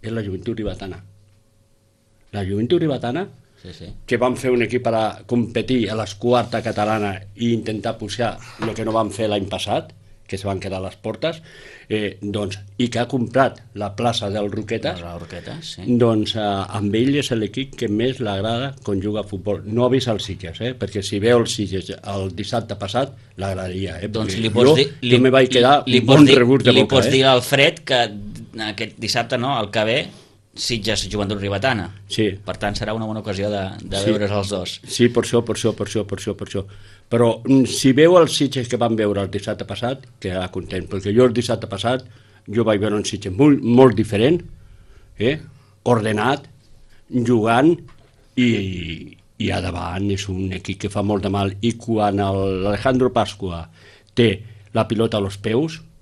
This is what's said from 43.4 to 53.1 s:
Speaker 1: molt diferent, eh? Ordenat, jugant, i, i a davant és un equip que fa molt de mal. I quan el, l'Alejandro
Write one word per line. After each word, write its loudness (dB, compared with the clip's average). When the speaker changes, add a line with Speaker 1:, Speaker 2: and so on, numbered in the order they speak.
Speaker 1:
molt 8
diferent, 2
eh? 0
Ordenat, 0
jugant, 4
i, -2
i -2
a -2
davant -4
és -4
un -4
equip -8
que -6
fa -4
molt 0
de -2
mal. -2
I 0
quan 0
el, 0
l'Alejandro 0